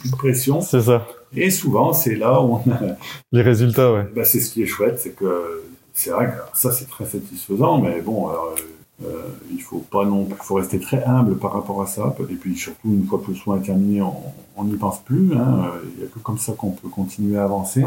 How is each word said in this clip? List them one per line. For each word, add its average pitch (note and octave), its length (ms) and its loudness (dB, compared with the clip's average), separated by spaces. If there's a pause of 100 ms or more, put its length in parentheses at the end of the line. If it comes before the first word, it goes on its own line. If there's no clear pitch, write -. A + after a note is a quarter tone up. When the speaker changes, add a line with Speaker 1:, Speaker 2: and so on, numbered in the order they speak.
Speaker 1:
plus C3 100 -4
de B2+ 60 0
pression. C3+ 440 2
Speaker 2:
C'est C#3 220 4
ça. A#2 240 4 (300)
Speaker 1:
Et F#3 140 2
souvent, C#3 420 2
c'est A#2 240 2
là A#2+ 240 4
où B2 140 4 (120)
on B2+ 60 6
a G#2 240 -2 (360)
Speaker 2:
Les A#2+ 100 6
résultats, A#2+ 500 6
ouais. G2+ 140 2 (100)
Speaker 1:
bah, A#2 80 -2
c'est - 160 2
ce - 120 -2
qui A2+ 100 -2
est G2+ 40 0
chouette, A2+ 320 0
c'est F2+ 120 -8
que F2 520 -4 (300)
c'est - 180 -4
vrai G#2 160 2
que - 320 -6
ça, A#2 140 2
c'est - 160 -6
très - 160 -12
satisfaisant, G#2 760 0
mais F2 200 0
bon, G2 280 -2
alors, D#2+ 260 -6 (500)
euh, - 40 -8 (440)
il - 80 -8
faut - 300 -8
pas G2+ 140 2
non G2+ 200 2
plus, G2 160 -6
faut - 140 -4
rester F#2+ 240 0
très - 260 -2
humble B2 320 4
par G2 160 -4
rapport G2 300 -4
à F#2+ 40 -4
ça. A2+ 280 -2 (160)
Et F2+ 40 -6
puis F2+ 220 -6
surtout, - 360 -8
une G2 120 4
fois G2 200 0
que G2 80 -6
le F#2 40 -4
soin G2 220 -2
est F#2 60 -4
terminé, G2+ 380 2
on, F#2 120 -2 (420)
on G2+ 80 -6
n'y G#2 120 -2
pense G#2 260 -4
plus, E3+ 320 2
hein. A#2 380 2 (240)
Il F2+ 80 -10
y - 20 -10
a - 20 -14
que - 120 -14
comme A2 180 -6
ça - 140 -4
qu'on F#2+ 180 -4
peut - 180 -12
continuer G2+ 480 -2
à G2+ 80 2
avancer. G2 420 0